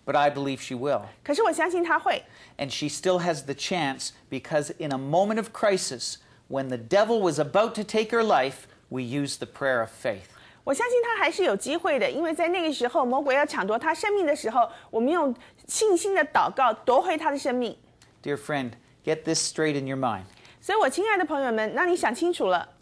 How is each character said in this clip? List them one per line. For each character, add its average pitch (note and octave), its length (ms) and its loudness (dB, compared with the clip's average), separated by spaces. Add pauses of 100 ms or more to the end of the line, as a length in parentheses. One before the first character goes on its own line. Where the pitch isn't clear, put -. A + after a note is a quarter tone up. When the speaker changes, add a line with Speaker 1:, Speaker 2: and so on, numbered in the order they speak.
Speaker 1:
But C#3 100 2
I D3 140 6
believe C#3 300 -4
she - 160 -8
will. B2 260 -2 (220)
Speaker 2:
可 D4 100 -2
是 G4+ 80 2
我 G4+ 80 4
相 E4 180 0
信 F4 140 0
她 E4 160 2
会。 E4+ 240 -2 (340)
Speaker 1:
And C#3 140 -6
she - 160 -4
still F3+ 320 0
has E3 260 -2
the C3+ 100 -6
chance C#3 560 -4 (200)
because C#3+ 480 -2
in D3+ 140 -4
a C3 40 -2
moment F3 420 0
of G#3+ 140 -4
crisis, F#3 680 -2 (300)
when C3+ 200 -4
the B2+ 100 -4
devil G3+ 400 2
was E3 220 2
about G3+ 340 2
to G#3+ 80 -4
take A3 300 -2
her A#3 100 4
life, D3+ 460 2 (200)
we C3 140 -4
used C3+ 360 -4
the B2 80 -10
prayer C3 340 0
of A2 100 -2
faith. G2+ 380 -6 (360)
Speaker 2:
我 C#4 100 0
相 A#4 140 -2
信 B4 140 2
她 A#4 140 -2
还 F4 140 2
是 F#4 140 0
有 D4+ 120 2
机 C4 200 -2
会 D#4 220 0
的， F#3+ 120 0
因 D4 120 -2
为 E4 120 -2
在 E4 140 0
那 F4 140 0
个 D#4 100 0
时 A#3+ 140 -2
候， C4+ 180 2
魔 B3+ 180 0
鬼 C4+ 120 2
要 C#4+ 100 4
抢 B3+ 220 -2
夺 G#3+ 120 0
她 D#4 160 0
生 G#4 200 -2
命 G4 120 2
的 D4 100 2
时 C4 140 -4
候， A#3 200 2 (200)
我 A3+ 100 -2
们 B3 100 2
用 D4+ 240 2 (320)
信 G#4+ 300 2
心 G4 180 0
的 E4 120 4
祷 F#3 240 2
告 A#3+ 220 2 (120)
夺 B3+ 160 6
回 E4+ 160 2
她 D#4 140 -2
的 C#4 80 0
生 C4 160 -2
命。 B3 200 -2 (480)
Speaker 1:
Dear C#3+ 140 -4
friend, C#3 360 -4 (300)
get D#3 220 -2
this D#3+ 160 0
straight D3+ 400 0
in C3+ 60 -4
your C3+ 120 -4
mind. A2 260 -2 (360)
Speaker 2:
所 F#4+ 140 -2
以 A4 40 2
我 F4 100 4
亲 G4+ 200 -2
爱 G#4 80 2
的 F#4 80 2
朋 D4 180 -2
友 B3+ 80 0
们， A3 240 0
那 E4 120 2
你 F4 100 2
想 A#3 180 0
清 F4 160 0
楚 D#4 160 0
了。 F3+ 220 2 (140)